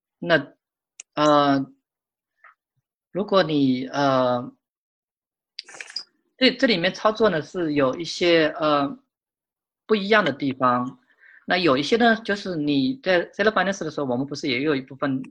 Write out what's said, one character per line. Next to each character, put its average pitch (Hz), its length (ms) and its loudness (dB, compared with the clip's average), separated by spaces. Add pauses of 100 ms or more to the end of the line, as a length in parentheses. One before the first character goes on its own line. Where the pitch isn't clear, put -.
(200)
那， 170 340 0 (600)
呃， 143 500 2 (1500)
如 190 140 -4
果 190 180 4
你， 135 440 0
呃， 127 640 0 (1800)
这， 254 140 4
这 269 160 0
里 214 100 2
面 180 160 -2
操 - 180 0
作 214 180 2
呢 160 120 -2
是 160 320 -4
有 135 220 2
一 170 80 -8
些， 165 440 2 (120)
呃， 143 380 0 (880)
不 220 100 0
一 196 120 -2
样 208 160 4
的 147 80 -2
地 135 220 -4
方。 123 460 -2 (480)
那 180 100 0
有 160 180 2
一 139 60 0
些 220 160 0
呢， 226 200 4
就 202 180 -4
是 202 200 -8
你 139 460 0
在 180 300 0
seller 208 200 0
finance 190 320 -2
的 156 60 -8
时 151 100 -10
候， 143 60 -4
我 123 100 -4
们 131 100 -2
不 143 100 -10
是 147 120 -8
也 127 140 -2
有 151 140 0
一 131 40 -2
部 131 160 -14
分 131 360 -4